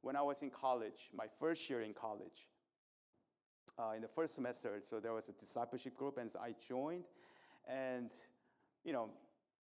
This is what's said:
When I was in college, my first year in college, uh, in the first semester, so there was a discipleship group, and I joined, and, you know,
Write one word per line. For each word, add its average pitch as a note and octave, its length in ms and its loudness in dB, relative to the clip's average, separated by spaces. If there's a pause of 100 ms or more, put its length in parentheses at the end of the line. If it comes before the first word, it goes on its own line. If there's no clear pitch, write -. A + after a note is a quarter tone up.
When C3+ 120 0
I C#3+ 80 6
was C#3+ 200 4
in C3+ 80 -2
college, B2 640 2
my A2 120 -2
first D#3+ 440 2
year B2 100 2
in G#2+ 140 -2
college, G2 560 -6 (1300)
uh, A2+ 180 2
in A2+ 60 -2
the A2 60 -4
first D#3+ 260 2
semester, A#2+ 480 2
so A2 180 -2
there A2+ 120 0
was A2 160 -2
a G#2 40 -8
discipleship B2 640 -2
group, C#3 220 -2
and A#2 220 -4
I A2+ 140 -4 (140)
joined, D#3 360 0 (640)
and, B2+ 420 0 (760)
you D#3+ 80 0
know, A2+ 180 2 (580)